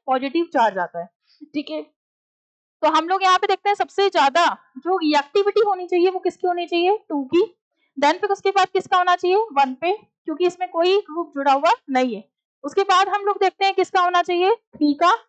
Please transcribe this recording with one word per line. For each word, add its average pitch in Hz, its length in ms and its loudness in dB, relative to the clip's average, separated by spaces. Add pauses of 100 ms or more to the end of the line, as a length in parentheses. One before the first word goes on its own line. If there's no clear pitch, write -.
Positive 269 480 -2
charge 220 240 0
आता 170 220 -6
है, 175 100 -12 (360)
ठीक 294 240 -10
है। 302 120 -8 (1000)
तो 302 80 2
हम 320 200 0
लोग 381 140 0
यहाँ 370 140 4
पे 392 100 -2
देखते 403 220 0
हैं 403 60 2
सबसे 392 340 -2
ज्यादा 320 360 2 (320)
जो 349 220 -2
reactivity 320 640 0
होनी 370 260 -2
चाहिए 359 220 2
वो 370 100 -4
किसकी 370 280 -4
होनी 349 200 -2
चाहिए? 349 320 0
टू 285 260 -6
की। 339 180 0 (540)
Then 294 240 0
फिर 403 80 -2
उसके 392 220 -2
बाद 381 180 2
किसका 370 280 -2
होना 359 180 2
चाहिए? 359 220 0 (160)
वन 269 220 0
पे, 349 180 -2
क्योंकि 349 540 -6
इसमें 359 220 -6
कोई 359 320 0
group 330 340 -10
जुड़ा 277 180 0
हुआ 285 180 2 (200)
नहीं 254 240 0
है। 208 80 -12 (400)
उसके 330 220 -2
बाद 381 240 2
हम 403 160 -4
लोग 392 140 -2
देखते 392 260 0
हैं 392 100 0
किसका 381 260 0
होना 359 220 2
चाहिए? 359 320 0
थ्री - 400 -2
का, 339 160 4 (180)